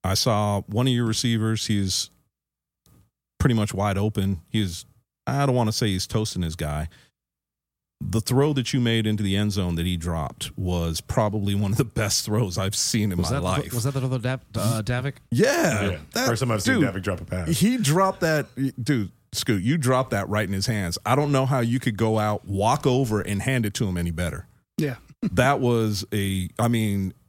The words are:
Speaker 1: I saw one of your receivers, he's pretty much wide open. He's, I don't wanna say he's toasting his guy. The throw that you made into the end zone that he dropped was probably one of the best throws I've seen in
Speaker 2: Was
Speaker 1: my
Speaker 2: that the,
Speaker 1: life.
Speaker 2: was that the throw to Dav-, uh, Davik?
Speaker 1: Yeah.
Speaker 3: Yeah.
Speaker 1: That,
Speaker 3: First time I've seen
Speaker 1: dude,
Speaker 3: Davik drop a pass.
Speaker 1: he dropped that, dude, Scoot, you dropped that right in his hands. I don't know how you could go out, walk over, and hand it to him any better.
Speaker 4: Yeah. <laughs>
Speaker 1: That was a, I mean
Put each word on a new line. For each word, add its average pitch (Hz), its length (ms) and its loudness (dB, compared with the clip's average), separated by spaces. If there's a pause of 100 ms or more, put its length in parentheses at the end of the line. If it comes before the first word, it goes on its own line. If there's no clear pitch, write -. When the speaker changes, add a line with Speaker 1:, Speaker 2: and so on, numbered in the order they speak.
Speaker 1:
I 92 100 0
saw 104 480 2
one 117 260 0
of 127 60 4
your 120 120 2
receivers, 110 600 0
he's 98 460 0 (1300)
pretty 123 160 2
much 104 180 -2
wide 98 240 -2
open. 98 520 -2
He's, 95 360 -4 (400)
I 139 200 0
don't 127 100 2
wanna 113 160 2
say 113 160 0
he's 92 180 -2
toasting 107 380 -2
his 82 120 -4
guy. 76 340 -4 (1080)
The 98 220 -2
throw 139 320 2
that 131 200 -2
you 135 60 2
made 113 280 2
into 107 160 0
the 95 120 2
end 104 180 2
zone 90 220 0
that 85 100 0
he 90 120 0
dropped 82 600 -6
was 87 440 -2
probably 101 540 0
one 101 160 0
of 113 60 0
the 135 80 2
best 104 400 -2
throws 104 320 0
I've 95 180 -2
seen 104 360 0
in 87 60 -2
Speaker 2:
Was 87 140 0
Speaker 1:
my 131 40 0
Speaker 2:
that 80 60 -2
the, 87 40 -2
Speaker 1:
life. 92 280 0
Speaker 2:
was 117 100 -2
that 139 100 -2
the 131 80 -2
throw 131 80 -2
to 127 100 -2
Dav-, 127 260 -4 (100)
uh, 110 280 0
Davik? 127 300 -2 (180)
Speaker 1:
Yeah. 127 580 4
Speaker 3:
Yeah. 85 80 -4 (160)
Speaker 1:
That, 254 140 0
Speaker 3:
First 117 140 0
time 123 100 0
I've 107 100 0
seen 233 180 2
Speaker 1:
dude, 139 100 4
Speaker 3:
Davik 95 120 -6
drop 92 200 -2
a 87 40 -10
pass. 143 340 -2
Speaker 1:
he 240 180 4
dropped 190 440 2
that, 156 260 0 (360)
dude, 107 280 0 (220)
Scoot, 101 300 0
you 139 140 2
dropped 127 340 2
that 101 160 0
right 104 180 0
in 95 80 -4
his 98 120 -2
hands. 98 400 -2
I 120 100 2
don't 147 160 2
know 135 140 4
how 131 140 2
you 120 200 0
could 110 160 -2
go 110 240 2
out, 107 260 -2
walk 98 400 0
over, 123 360 2
and 101 200 -2
hand 131 240 0
it 101 100 -4
to 110 120 -2
him 90 100 -2
any 87 140 -2
better. 85 360 -6 (300)
Speaker 4:
Yeah. 139 240 0
<laughs> - 40 -20 (280)
Speaker 1:
That 131 260 4
was 113 520 2
a, 95 460 -2
I 117 100 2
mean 104 460 0 (160)